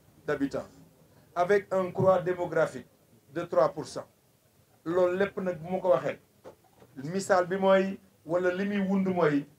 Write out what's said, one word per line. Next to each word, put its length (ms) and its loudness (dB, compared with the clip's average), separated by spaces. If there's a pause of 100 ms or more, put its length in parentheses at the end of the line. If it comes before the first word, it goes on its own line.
(260)
d'habitants, 420 -4 (680)
avec 360 2
un 200 0
croît 320 2
démographique 640 -2 (480)
de 80 -6
trois 320 2
pour 120 -10
cent. 200 -12 (760)
Loolu 340 0
lépp 200 -2
nag 200 -6
bu 140 -12
ma 80 -4
ko 100 -2
waxee, 280 2 (840)
misaal 420 2
bi 120 -4
mooy, 400 4 (260)
wala 300 0
li 120 -2
muy 220 -2
wund 200 2
mooy 380 2 (120)